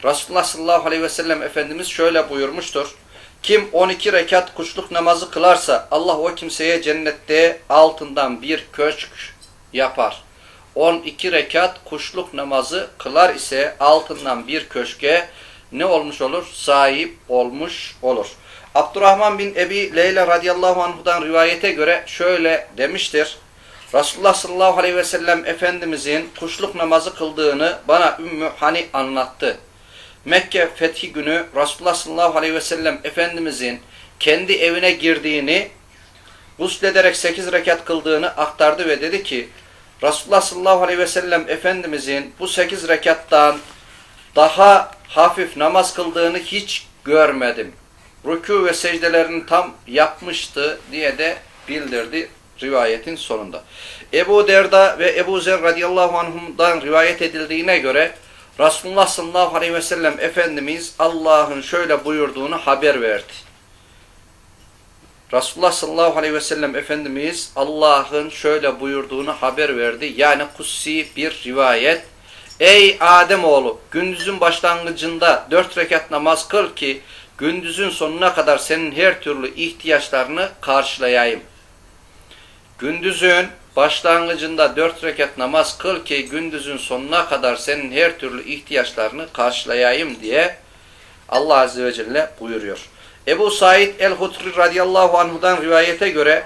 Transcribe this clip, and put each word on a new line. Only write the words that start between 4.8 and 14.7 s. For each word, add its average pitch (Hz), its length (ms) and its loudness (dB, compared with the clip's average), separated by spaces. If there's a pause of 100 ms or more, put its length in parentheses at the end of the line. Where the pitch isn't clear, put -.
namazı 170 400 0
kılarsa 165 600 2
Allah 160 260 0
o 170 180 -2
kimseye 165 460 -2
cennette 156 800 0 (100)
altından 143 720 2
bir 147 320 -6
köşk 147 360 -2 (640)
yapar." 127 500 -2 (520)
On 165 200 2
iki 165 360 -8
rekat 175 540 0
kuşluk 175 480 -10
namazı 139 540 -4 (100)
kılar 156 380 4
ise 135 440 -4
altından 143 680 2
bir 147 220 -6
köşke 143 580 -2 (440)